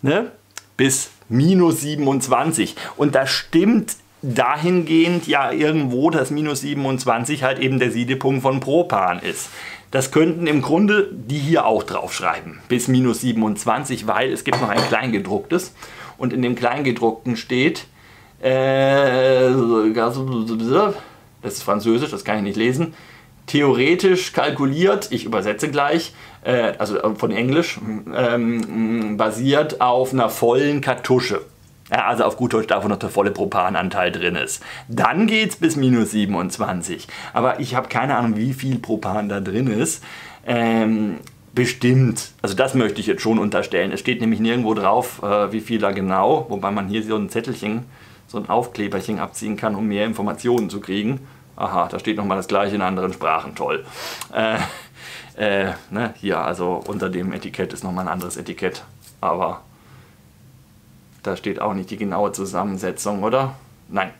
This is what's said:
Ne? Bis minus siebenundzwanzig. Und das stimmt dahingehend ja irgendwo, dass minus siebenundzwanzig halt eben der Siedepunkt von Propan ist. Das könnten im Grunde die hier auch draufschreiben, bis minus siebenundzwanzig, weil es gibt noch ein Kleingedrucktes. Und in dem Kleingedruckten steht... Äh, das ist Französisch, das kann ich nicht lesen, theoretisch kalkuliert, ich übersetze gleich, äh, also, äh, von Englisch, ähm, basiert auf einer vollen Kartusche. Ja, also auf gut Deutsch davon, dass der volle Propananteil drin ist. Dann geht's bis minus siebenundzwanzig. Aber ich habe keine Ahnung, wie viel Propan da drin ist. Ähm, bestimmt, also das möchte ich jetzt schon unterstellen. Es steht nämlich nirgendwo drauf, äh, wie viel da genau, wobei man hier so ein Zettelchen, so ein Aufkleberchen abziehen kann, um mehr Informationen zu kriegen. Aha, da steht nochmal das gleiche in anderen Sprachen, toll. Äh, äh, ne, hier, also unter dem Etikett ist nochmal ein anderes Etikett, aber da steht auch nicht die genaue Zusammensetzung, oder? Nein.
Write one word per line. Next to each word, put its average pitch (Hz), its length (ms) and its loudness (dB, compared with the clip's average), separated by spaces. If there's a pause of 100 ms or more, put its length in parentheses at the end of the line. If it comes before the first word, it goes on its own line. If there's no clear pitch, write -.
Ne? 175 300 0 (440)
Bis 135 360 2 (180)
minus 165 500 4
siebenundzwanzig. 135 960 0 (220)
Und 147 180 2
das 139 140 2
stimmt 202 680 2 (260)
dahingehend 160 1040 2
ja 139 240 2
irgendwo, 143 580 2
dass 139 200 0
minus 147 300 -2
siebenundzwanzig 135 840 -2
halt 131 160 0
eben 135 200 2
der 123 120 2
Siedepunkt 131 500 0
von 135 180 2
Propan 113 600 2
ist. - 300 -6 (400)
Das 131 220 0
könnten 165 360 4
im 147 140 2
Grunde 196 500 4
die 123 260 -6
hier 143 280 2
auch 107 180 2
draufschreiben, 82 760 -4 (100)
bis 123 180 0
minus 127 320 4
siebenundzwanzig, 113 880 0
weil 110 240 2
es - 140 -6
gibt 131 160 2
noch 113 80 0
ein 101 180 2
Kleingedrucktes. 107 840 0 (440)
Und 127 140 -2
in 127 100 0
dem 123 140 0
Kleingedruckten 120 800 0
steht... 127 520 0 (540)
Äh, 131 1120 4 (420)
das 120 240 0 (1300)
ist - 200 -8
Französisch, 113 480 2
das 107 120 -8
kann 107 140 0
ich 101 60 -2
nicht 98 120 -4
lesen, 127 380 0 (540)
theoretisch 147 840 4
kalkuliert, 147 800 2
ich 123 140 -4
übersetze 104 440 -2
gleich, 147 440 0 (320)
äh, 120 320 2
also, 104 200 -2
äh, 107 180 0
von 107 160 -2
Englisch, 131 460 0 (380)
ähm, 113 1000 0
basiert 131 640 0
auf 127 320 2
einer 117 160 2
vollen 135 500 2
Kartusche. 127 600 0 (500)
Ja, 110 140 2
also 117 180 2
auf - 140 2
gut 120 160 0
Deutsch 110 140 0
davon, 98 220 0
dass 101 100 0
der 101 100 -6
volle 101 220 2
Propananteil 92 840 0
drin 87 240 -2
ist. - 260 -6 (240)
Dann 143 400 2
geht's 220 300 0
bis 165 180 0
minus 127 360 4
siebenundzwanzig. 95 960 -2 (240)
Aber - 260 0
ich 127 160 -4
habe 123 140 -2
keine 127 260 0
Ahnung, 117 220 0
wie 127 160 0
viel 131 260 -2
Propan 104 480 -4
da 101 140 -4
drin 101 260 -2
ist. 117 340 -2 (460)
Ähm, 113 680 2 (360)
bestimmt, 123 800 2 (100)
also 98 140 -2
das 131 200 2
möchte 107 260 2
ich 98 60 -2
jetzt 98 140 0
schon 113 180 2
unterstellen. 92 520 0
Es 98 80 -4
steht 120 220 -2
nämlich 113 180 0
nirgendwo 113 340 2
drauf, 107 480 0
äh, 101 300 0
wie 110 80 -4
viel 110 200 -4
da 98 120 2
genau, 98 560 0
wobei 98 240 -4
man 101 160 -4
hier 107 160 -2
so 110 140 -2
ein 98 100 -2
Zettelchen, 113 560 -6 (420)
so - 120 -10
ein 104 120 -8
Aufkleberchen 104 720 -2
abziehen 107 380 -6
kann, 110 180 -2
um 107 100 -4
mehr 104 200 -2
Informationen 113 640 -2
zu 98 100 -8
kriegen. 104 400 -4 (380)
Aha, 92 340 -2
da 95 80 -6
steht 110 160 -4
nochmal 98 220 -2
das 104 100 -6
gleiche 101 260 0
in 101 80 -2
anderen 92 300 -2
Sprachen, 80 420 -4
toll. 71 300 -4 (500)
Äh, 110 220 0 (800)
äh, 98 360 0 (180)
ne, 107 260 -6
hier, 92 240 -2
also 90 480 -2
unter 95 220 -4
dem 90 240 -4
Etikett - 400 -8
ist - 100 -12
nochmal 92 220 -6
ein 82 80 -4
anderes 87 240 -8
Etikett, - 480 -8 (340)
aber 90 400 -2 (1600)
da 92 140 -4
steht - 240 -6
auch 104 140 -2
nicht 92 160 -8
die 101 60 -10
genaue 98 340 0
Zusammensetzung, 95 920 -4
oder? 131 320 0 (360)
Nein. 92 200 -2 (100)